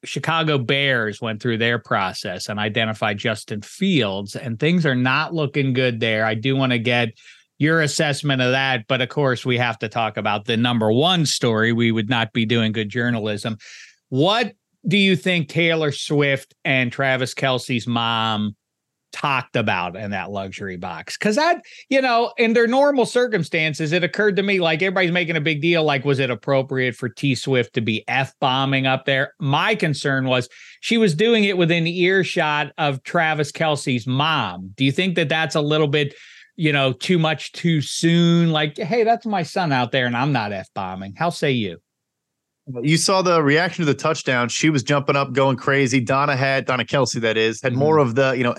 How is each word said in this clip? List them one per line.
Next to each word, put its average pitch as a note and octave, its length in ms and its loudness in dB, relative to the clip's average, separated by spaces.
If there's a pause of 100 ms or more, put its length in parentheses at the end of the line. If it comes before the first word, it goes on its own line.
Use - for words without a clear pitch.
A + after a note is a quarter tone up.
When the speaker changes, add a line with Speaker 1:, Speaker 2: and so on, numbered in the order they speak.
Speaker 1:
Chicago D#3 540 -2
Bears B2+ 640 0
went A2 200 -6
through A#2 160 -2
their A#2 220 0
process G2 720 -4
and G#2 100 -6
identified A2 580 -2
Justin G#2+ 440 -6
Fields, G#2 760 -2
and A2+ 240 -8
things E3 260 2
are C3+ 80 2
not C3 400 0
looking C#3+ 380 0
good B2 300 0
there. A2 240 0
I A2 80 0
do C3 240 -2
wanna B2+ 200 0
get A#2+ 400 0 (420)
your D#3+ 220 2
assessment D3 600 0
of B2 100 2
that. C3 380 0
But, B2+ 120 0
of B2 60 -2
course, C3 380 -2
we B2 120 0
have A#2+ 220 -2
to A2+ 80 -6
talk A2 300 -2
about G#2 280 -2
the A#2 120 0
number A2+ 340 2
one D#3+ 340 2
story. A2+ 460 2
We A#2 220 2
would A2 160 -2
not A2+ 240 -2
be A2+ 120 0
doing A2 280 0
good G#2+ 160 -4
journalism. A2 680 -4 (520)
What G3 420 0 (340)
do G3 120 2
you G3 180 4
think F3 320 -2
Taylor D#3+ 460 0
Swift C#3+ 600 -2 (120)
and C3 260 0
Travis C3 420 -2
Kelce's B2+ 540 -2
mom A2+ 680 0 (540)
talked C3+ 440 -4
about F#2 420 -2
in G#2 140 -8
that F#2 180 -6
luxury G2 480 -10
box? - 400 -10
'Cause G#3+ 180 0
that, D#4+ 260 2 (280)
you C4+ 100 4
know, A#3+ 380 0
in A#3 160 2
their A#3 140 4
normal C4+ 400 4
circumstances, D#3+ 840 0
it E3+ 120 2
occurred G3+ 320 0
to F#3+ 80 2
me, G3 160 0
like, E3 240 2
everybody's F#3 280 0
making E3+ 240 0
a D#3 60 0
big D3 200 0
deal. E3 220 2
Like, C#3 220 0
was C#3 140 2
it C3 100 0
appropriate C3 680 -2
for B2 140 -6
T C3+ 240 -2
Swift B2+ 400 0
to A#2 80 0
be A2 260 -2
F-bombing C3+ 800 0
up C3+ 200 0
there? C#3 340 0
My D#3+ 340 0
concern C#3+ 540 -2
was B2+ 200 2 (320)
she - 180 0
was G3+ 180 4
doing A3 280 4
it G3+ 140 2
within E3+ 300 2
earshot E3+ 880 0
of C#3+ 240 -2
Travis D#3 500 0
Kelce's C#3 540 -2
mom. B2 720 -2
Do C3+ 80 2
you C#3 60 4
think F#3 240 0
that E3 120 0
that's D#3+ 280 -2
a D#3 60 2
little D3+ 260 2
bit, D3 260 0 (420)
you D3+ 160 0
know, C3+ 220 2
too F3+ 240 0
much D#3 360 -2
too E3 280 0
soon? E3+ 720 2
Like, D3+ 260 -2
"Hey, A3 260 0
that's A3+ 220 2
my G3+ 160 -2
son E3 300 -2
out B2 200 0
there B2+ 140 0
and A#2+ 100 -2
I'm C3+ 160 0
not G#2+ 220 -2
F-bombing." F#2+ 640 -10
How E3+ 140 -2
say D3 200 -2
you? G#2 280 -4 (1040)
Speaker 2:
You D#3 140 2
saw F#3+ 260 0
the F3 180 2
reaction E3 420 2
to C#3+ 80 2
the C3+ 60 0
touchdown. C3 500 -2
She D3+ 220 0
was C#3 140 0
jumping C#3+ 320 0
up, C#3 180 -2
going C3+ 240 2
crazy. C3+ 420 2
Donna C3+ 360 0
had, C3+ 300 0
Donna B2 200 -2
Kelce, B2+ 340 0
that A2 160 0
is, A2+ 280 2
had B2+ 80 0
Speaker 1:
Mm-hmm. B2 80 -2
Speaker 2:
more D#3 180 4
of B2+ 160 4
the, C3 240 2
you B2+ 60 0
know, A#2+ 160 0